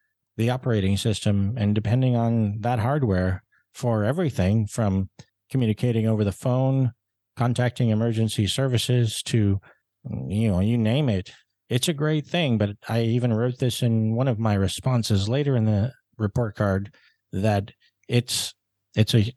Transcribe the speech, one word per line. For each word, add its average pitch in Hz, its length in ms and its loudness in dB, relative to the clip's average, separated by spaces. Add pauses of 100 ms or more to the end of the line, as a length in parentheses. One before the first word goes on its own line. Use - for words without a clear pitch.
(360)
the 113 160 0
operating 104 460 0
system 101 600 0
and 104 160 0
depending 120 420 2
on 113 440 0
that 120 180 -2
hardware 98 640 0 (300)
for 110 300 0
everything 113 640 0
from 95 420 -2 (400)
communicating 113 560 0
over 110 180 2
the 98 80 0
phone, 131 640 0 (420)
contacting 120 540 0
emergency 110 560 0
services 123 800 0
to, 101 360 0 (680)
you 107 220 0
know, 90 120 2
you 117 160 2
name 120 320 2
it. 95 240 -4 (340)
It's 123 220 0
a 165 40 0
great 151 320 -2
thing, 135 320 0
but 104 200 -2 (100)
I 117 140 0
even 117 320 0
wrote 123 240 -2
this 123 240 -2
in 113 340 0
one 131 140 0
of 110 100 -2
my 110 140 0
responses 101 720 0
later 135 300 0
in 110 80 2
the 110 260 2 (260)
report 107 380 -2
card 98 380 0 (400)
that 104 380 0 (360)
it's, - 460 -2 (420)
it's 107 180 2
a, 113 240 2